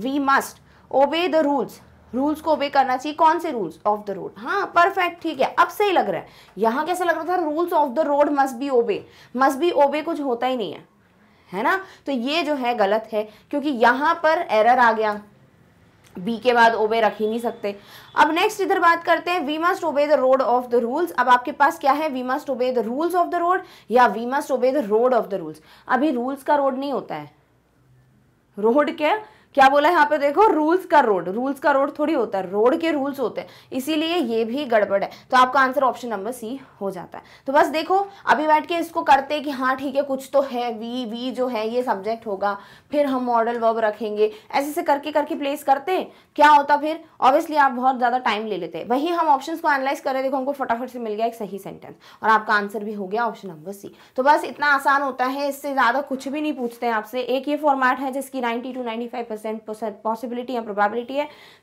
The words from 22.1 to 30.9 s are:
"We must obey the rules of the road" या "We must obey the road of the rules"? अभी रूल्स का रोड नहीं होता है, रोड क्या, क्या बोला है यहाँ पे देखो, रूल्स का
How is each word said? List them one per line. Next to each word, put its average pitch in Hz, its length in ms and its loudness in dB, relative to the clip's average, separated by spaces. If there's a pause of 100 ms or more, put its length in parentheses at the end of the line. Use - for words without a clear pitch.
"We 254 140 -6
must 269 220 -4
obey 254 320 -2
the 214 100 0
rules 320 260 -2
of 349 120 2
the 339 160 -2
road" 370 180 2 (300)
या 240 240 6
"We 226 120 -6
must 277 240 -4
obey 254 260 2
the 269 120 0
road 226 220 2
of 247 140 2
the 190 140 -6
rules"? 156 240 -12 (260)
अभी 254 220 2
रूल्स 262 320 -4
का 302 120 0
रोड 269 240 0
नहीं 277 140 -6
होता 254 220 -6
है, 147 160 -12 (1300)
रोड 277 380 2
क्या, 320 240 0 (340)
क्या 269 140 8
बोला 285 200 4
है 359 60 4
यहाँ 302 120 6
पे 302 120 4
देखो, 285 280 4
रूल्स 330 400 2
का 311 140 6